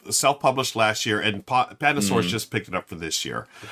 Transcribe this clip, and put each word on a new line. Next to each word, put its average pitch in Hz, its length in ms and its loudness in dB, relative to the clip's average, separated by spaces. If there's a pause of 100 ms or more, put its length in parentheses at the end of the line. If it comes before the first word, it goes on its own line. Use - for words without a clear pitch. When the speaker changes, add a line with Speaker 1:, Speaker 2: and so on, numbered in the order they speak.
Speaker 1:
self-published 131 640 2
last 110 320 2
year, 107 140 2
and 101 260 -2
Pa-, - 280 0
Panasaurus 117 500 2
Speaker 2:
Mm. 87 60 -2
Speaker 1:
just 107 200 -4
picked 113 200 -4
it 90 40 -6
up 90 140 -6
for 90 80 -12
this 80 300 -6
year. 58 200 -6 (260)